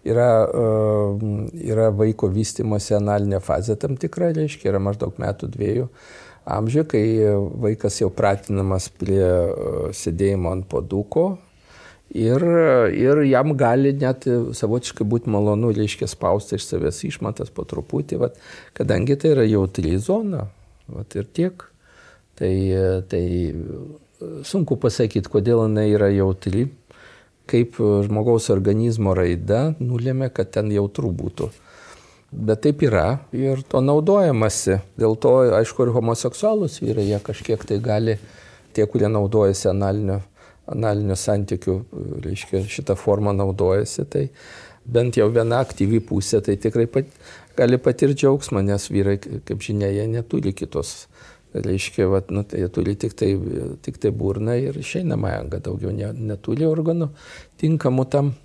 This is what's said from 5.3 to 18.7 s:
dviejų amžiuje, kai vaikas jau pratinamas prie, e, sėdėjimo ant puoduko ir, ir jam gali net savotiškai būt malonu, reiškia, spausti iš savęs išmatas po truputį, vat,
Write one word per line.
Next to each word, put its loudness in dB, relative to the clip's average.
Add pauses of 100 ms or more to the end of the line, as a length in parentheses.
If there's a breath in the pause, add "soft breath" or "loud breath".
dviejų -2 (500 loud breath)
amžiuje, -2
kai 0 (500)
vaikas -2
jau 2
pratinamas 0
prie, -2
e, 0
sėdėjimo -2
ant -6
puoduko -2 (840 loud breath)
ir, 0 (440)
ir 4
jam 4
gali 4
net -2 (240)
savotiškai -4
būt 0
malonu, 2
reiškia, -2
spausti -2
iš -8
savęs -4
išmatas -8
po -10
truputį, -6
vat, -2 (360 loud breath)